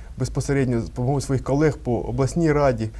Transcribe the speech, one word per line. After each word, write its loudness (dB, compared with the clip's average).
безпосередньо 0
з -6
допомогою -2
своїх -2
колег 2
по -2
обласній 0
раді, 2